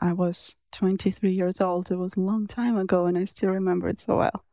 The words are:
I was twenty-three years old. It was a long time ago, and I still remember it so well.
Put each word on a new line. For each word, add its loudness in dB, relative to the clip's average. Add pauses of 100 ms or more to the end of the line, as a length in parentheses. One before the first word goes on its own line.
I 2
was -2 (160)
twenty-three 0
years 0
old. 0
It -2
was -4
a 0
long 0
time 0
ago, 2
and 2
I 0
still -2
remember 0
it -4
so 0
well. 0